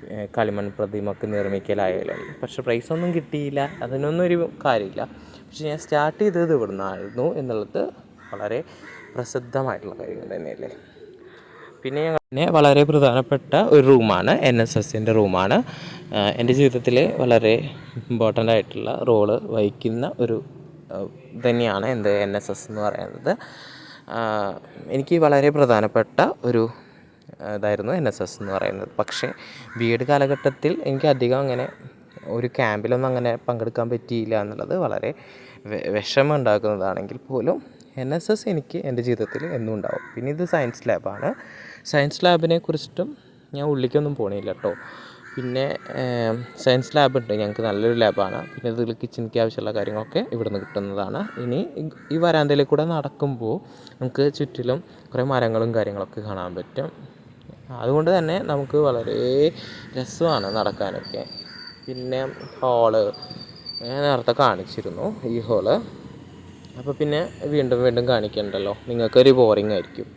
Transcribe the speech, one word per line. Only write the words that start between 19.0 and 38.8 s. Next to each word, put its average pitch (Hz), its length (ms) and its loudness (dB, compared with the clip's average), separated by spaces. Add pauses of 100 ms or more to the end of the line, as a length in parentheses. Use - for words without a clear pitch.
റോള് 107 320 4 (120)
വഹിക്കുന്ന 113 580 -2 (140)
ഒരു, 117 180 0 (540)
ആഹ്, 95 160 -8 (320)
തന്നെയാണ് 117 480 0
എന്ത് 107 240 0 (120)
എൻ 101 120 -2
എസ് 104 160 -6
എസ് - 160 -10
എന്ന് 107 140 -8
പറയുന്നത്. 104 500 -4 (800)
ആഹ്, 107 440 -2 (360)
എനിക്ക് 135 300 0
വളരെ 143 300 6
പ്രധാനപ്പെട്ട 120 680 4 (240)
ഒരു, 117 200 2 (760)
ആഹ്, 104 180 -8
ഇതായിരുന്നു 104 360 -2
എൻ 160 140 0
എസ് 101 160 -4
എസ് - 160 -10
എന്ന് 98 140 -6
പറയുന്നത്. 98 440 -2
പക്ഷേ - 300 -2 (480)
ബി 117 180 0
എഡ് 120 120 0
കാലഘട്ടത്തിൽ 139 680 2 (140)
എനിക്ക് 139 280 0
അധികം 127 260 2
അങ്ങനെ 131 260 -2 (640)
ഒരു 120 200 -4
ക്യാമ്പിലൊന്നും 120 640 0
അങ്ങനെ 123 220 0 (120)
പങ്കെടുക്കാൻ 117 460 -2
പറ്റിയില്ല 113 520 -4
എന്നുള്ളത് 104 360 -6
വളരെ 123 340 -2 (540)
വെ-, 104 240 -6
വിഷമം 135 460 2
ഉണ്ടാക്കുന്നതാണെങ്കിൽ 104 920 0
പോലും 135 300 -2 (400)
എൻ 131 160 -6
എസ് 170 180 -6
എസ് 214 180 -2
എനിക്ക് 160 360 -4